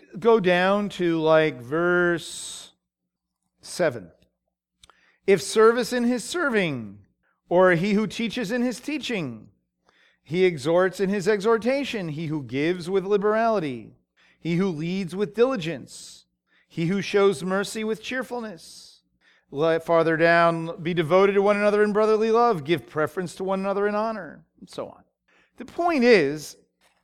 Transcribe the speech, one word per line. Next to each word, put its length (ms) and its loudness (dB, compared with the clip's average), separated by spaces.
go 200 4
down 500 2
to, 300 -2
like, 420 2
verse 1120 -2
seven, 500 -4
"If 160 4
service 520 2
in 100 0
his 200 0
serving, 760 -4
or 240 6
he 220 0
who 120 2
teaches 460 -6
in 100 -2
his 180 -4
teaching, 680 -8
he 220 -2
exhorts 560 2
in 100 0
his 180 -2
exhortation, 840 0
he 180 -6
who 160 -6
gives 460 -4
with 160 -2
liberality, 880 -2
he 180 -2
who 100 2
leads 480 -6
with 200 -4
diligence, 920 -4
he 200 -4
who 140 0
shows 420 2
mercy 420 -4
with 180 -6
cheerfulness." 840 -10
Let, 320 0
farther 320 2
down, 680 2
"Be 100 -4
devoted 400 4
to 80 2
one 160 2
another 240 2
in 100 2
brotherly 380 2
love, 340 2
give 240 -2
preference 480 -4
to 80 -10
one 160 -2
another 280 -2
in 80 -4
honor," 500 -8
and 100 -20
so 180 -10
on. 160 -20
The 80 -16
point 380 0
is, 520 4